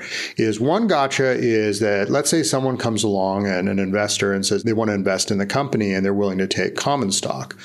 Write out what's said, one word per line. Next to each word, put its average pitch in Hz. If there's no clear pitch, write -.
is 110
one 185
gotcha 139
is 110
that, 101
let's 143
say 165
someone 131
comes 110
along 98
and 92
an 98
investor 101
and 98
says 101
they 113
want 110
to 104
invest 95
in 101
the 101
company 113
and 95
they're 98
willing 101
to 95
take -
common 131
stock. -